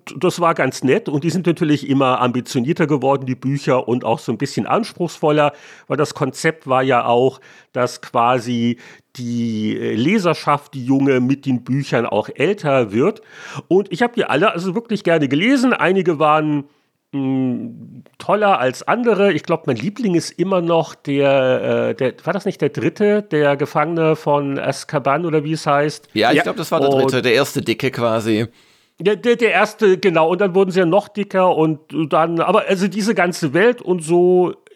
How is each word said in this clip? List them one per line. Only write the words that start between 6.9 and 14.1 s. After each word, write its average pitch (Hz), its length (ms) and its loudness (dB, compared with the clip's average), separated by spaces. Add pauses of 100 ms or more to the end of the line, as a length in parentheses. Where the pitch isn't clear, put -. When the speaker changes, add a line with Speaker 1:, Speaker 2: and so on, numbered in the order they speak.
Speaker 1:
auch, 123 360 2 (320)
dass 123 280 -4
quasi 120 800 0 (360)
die, 117 640 -4
äh, 117 160 -4
Leserschaft, 156 800 -2
die 131 100 -8
junge, 135 360 2
mit 135 260 -2
den 123 160 -2
Büchern 131 440 -2
auch - 280 -2
älter 139 560 0
wird. 147 300 0 (480)
Und 190 240 2
ich 175 100 -2
hab 240 120 -2